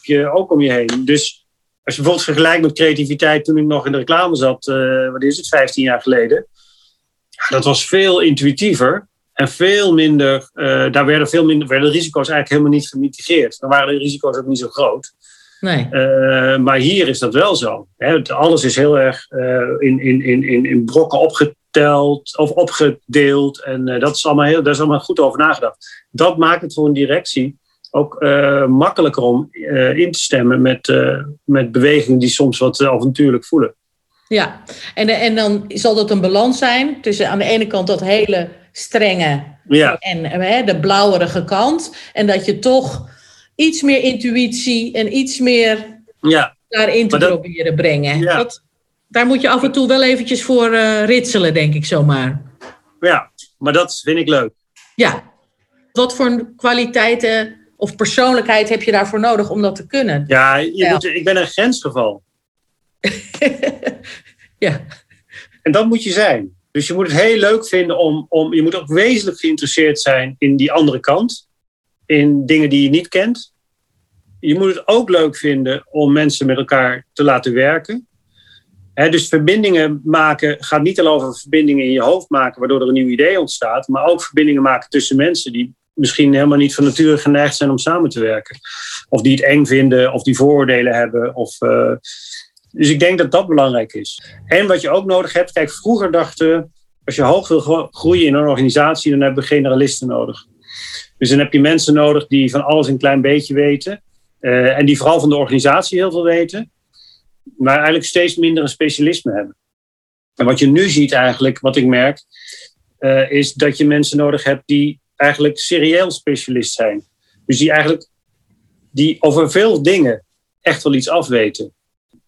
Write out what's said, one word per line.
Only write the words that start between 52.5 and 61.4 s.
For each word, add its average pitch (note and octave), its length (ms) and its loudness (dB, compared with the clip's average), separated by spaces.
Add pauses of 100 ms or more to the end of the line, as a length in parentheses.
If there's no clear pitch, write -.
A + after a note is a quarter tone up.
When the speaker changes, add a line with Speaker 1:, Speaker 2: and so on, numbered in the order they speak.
Speaker 1:
Ja, E3 300 -2 (280)
maar C#3+ 140 -4
dat E3+ 320 -2
vind D#3+ 140 -2
ik D#3+ 100 -4
leuk. C3 220 0 (440)
Speaker 2:
Ja. - 380 -6 (600)
Wat B3 220 -2
voor A#3+ 420 -4
kwaliteiten A#3 1000 -2 (200)
of G3+ 200 -8
persoonlijkheid A#3 720 0
heb A3 140 -2
je A3+ 100 0
daarvoor G3+ 280 0
nodig G#3+ 300 0
om G#3 120 -2
dat F#3+ 140 -2
te - 100 -18
kunnen? F#3 400 -2
Speaker 1:
Ja, C3+ 300 4
je E3 200 -4
Speaker 2:
Ja. F3+ 160 2
Speaker 1:
moet, - 120 -2
ik E3 200 -4
ben F#3+ 120 2
een F3+ 100 0